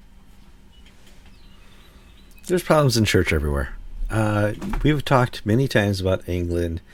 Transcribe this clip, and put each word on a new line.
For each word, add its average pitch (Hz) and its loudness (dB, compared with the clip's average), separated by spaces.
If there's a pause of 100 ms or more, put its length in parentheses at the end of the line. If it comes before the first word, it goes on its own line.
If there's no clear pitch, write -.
(2500)
There's 180 -2
problems 147 4
in 110 4
church 95 2
everywhere. 71 -2 (340)
Uh, 104 0 (300)
we've 143 2
talked 123 2
many 120 2
times 101 0
about 92 -2
England, 85 -2 (120)